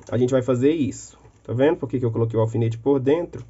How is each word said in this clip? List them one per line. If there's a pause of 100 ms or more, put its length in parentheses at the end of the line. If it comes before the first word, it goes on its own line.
(100)
a
gente
vai
fazer
isso. (240)
Tá
vendo
por
que
que
eu
coloquei
o
alfinete
por
dentro?